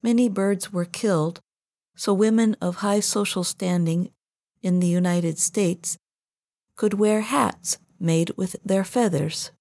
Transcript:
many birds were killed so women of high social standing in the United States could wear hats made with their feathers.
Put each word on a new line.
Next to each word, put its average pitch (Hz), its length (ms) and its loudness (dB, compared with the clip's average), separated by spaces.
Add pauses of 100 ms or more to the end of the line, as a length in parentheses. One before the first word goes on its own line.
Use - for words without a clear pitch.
many 233 260 2
birds 196 420 -2
were 175 140 -2
killed 175 560 -2 (540)
so - 180 -2
women 220 480 4
of 180 160 -2
high 208 240 0
social 202 420 -2
standing 175 680 -2 (520)
in 180 180 2
the 180 60 2
United 175 520 2
States - 580 -2 (800)
could 214 160 0
wear 214 300 2
hats 240 560 -2 (200)
made 165 380 0
with 185 260 -4
their 190 220 0
feathers. 175 680 -2 (100)